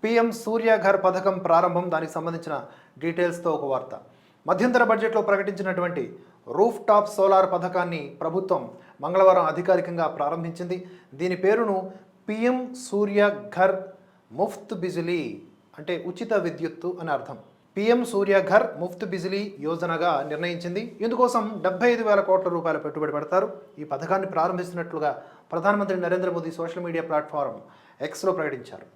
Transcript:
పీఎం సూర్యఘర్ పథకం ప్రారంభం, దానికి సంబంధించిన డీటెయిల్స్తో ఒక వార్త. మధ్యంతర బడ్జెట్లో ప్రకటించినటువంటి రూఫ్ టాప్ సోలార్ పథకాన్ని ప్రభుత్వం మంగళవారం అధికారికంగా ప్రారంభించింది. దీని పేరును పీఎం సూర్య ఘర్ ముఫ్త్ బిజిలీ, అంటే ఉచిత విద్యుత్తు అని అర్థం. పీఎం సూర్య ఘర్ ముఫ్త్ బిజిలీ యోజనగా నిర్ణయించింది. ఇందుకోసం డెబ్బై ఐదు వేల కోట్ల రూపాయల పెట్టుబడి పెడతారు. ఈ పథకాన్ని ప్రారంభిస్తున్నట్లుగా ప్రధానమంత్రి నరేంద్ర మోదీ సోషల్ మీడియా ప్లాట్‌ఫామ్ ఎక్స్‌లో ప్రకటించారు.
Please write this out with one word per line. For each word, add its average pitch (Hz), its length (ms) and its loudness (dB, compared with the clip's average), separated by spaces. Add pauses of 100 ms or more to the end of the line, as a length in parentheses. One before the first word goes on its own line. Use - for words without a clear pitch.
పీఎం 233 280 4
సూర్యఘర్ 214 720 2
పథకం 185 340 2
ప్రారంభం, 175 520 2
దానికి 160 220 -2
సంబంధించిన 160 520 -6 (340)
డీటెయిల్స్తో 170 520 0
ఒక 143 140 -2
వార్త. 127 360 -4 (460)
మధ్యంతర 240 380 4
బడ్జెట్లో 220 380 2
ప్రకటించినటువంటి 185 960 -2 (300)
రూఫ్ 202 400 2
టాప్ 208 200 6
సోలార్ 190 440 4
పథకాన్ని 175 680 -2
ప్రభుత్వం 165 500 -2 (300)
మంగళవారం 185 440 6
అధికారికంగా 170 640 0
ప్రారంభించింది. 170 840 -6 (240)
దీని 175 220 -4
పేరును 190 560 0 (360)
పీఎం 247 460 -2 (160)
సూర్య 202 460 2 (200)
ఘర్ 185 200 4 (560)
ముఫ్త్ 202 420 -6
బిజిలీ, 165 680 -4 (360)
అంటే 160 280 -6
ఉచిత 220 280 -6
విద్యుత్తు 175 680 -4
అని 165 100 -6
అర్థం. 139 280 -6 (380)
పీఎం 233 280 2
సూర్య 196 440 2
ఘర్ 202 180 6 (120)
ముఫ్త్ 175 260 -6
బిజిలీ 190 560 -6
యోజనగా 165 680 0
నిర్ణయించింది. 175 720 -6
ఇందుకోసం 220 640 0
డెబ్బై 190 300 2
ఐదు 226 100 0
వేల 208 180 6
కోట్ల 190 280 4
రూపాయల 165 300 0
పెట్టుబడి 151 340 -4
పెడతారు. 151 460 0 (200)
ఈ 151 60 -10
పథకాన్ని 175 440 -2
ప్రారంభిస్తున్నట్లుగా 165 920 -4 (300)
ప్రధానమంత్రి 190 480 0
నరేంద్ర 180 300 0
మోదీ 165 200 -6
సోషల్ 170 340 -8
మీడియా 165 180 -4
ప్లాట్‌ఫామ్ 151 580 -4 (440)
ఎక్స్‌లో - 280 -2
ప్రకటించారు. 147 640 -6